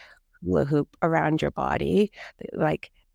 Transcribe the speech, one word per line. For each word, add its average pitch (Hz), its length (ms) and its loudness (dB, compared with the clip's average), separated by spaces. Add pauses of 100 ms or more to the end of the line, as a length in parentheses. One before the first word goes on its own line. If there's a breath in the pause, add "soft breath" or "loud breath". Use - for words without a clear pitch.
(420 loud breath)
hula 147 240 2
hoop 147 360 0
around 160 400 2
your 147 100 0
body, 180 600 0 (420 loud breath)
like, - 380 -2 (240)